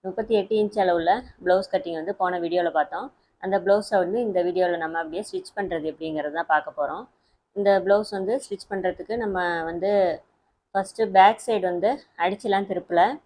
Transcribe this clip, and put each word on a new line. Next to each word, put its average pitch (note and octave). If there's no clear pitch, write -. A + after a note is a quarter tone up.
முப்பத்தி A3
எட்டு G3+
இன்ச் G#3
அளவுல F3
பிளவுஸ் F#3
கட்டிங் F3
வந்து F3+
போன F3+
வீடியோல E3+
பார்த்தோம். D#3+
அந்த F#3+
பிளவுஸை G3+
வந்து G3
இந்த F3+
வீடியோல F3+
நம்ம E3
அப்படியே E3
ஸ்டிச் F#3
பண்றது F3
எப்படிங்கிறது D3+
தான் E3
பார்க்க D3+
போறோம். D3+
இந்த G3+
பிளவுஸ் G3+
வந்து F#3+
ஸ்டிச் -
பண்றதுக்கு F#3
நம்ம G#3
வந்து E3+
ஃபஸ்ட்டு G3
பேக் G3
சைடு G#3
வந்து F3+
அடிச்சுலாம் G3
திருப்பல. F3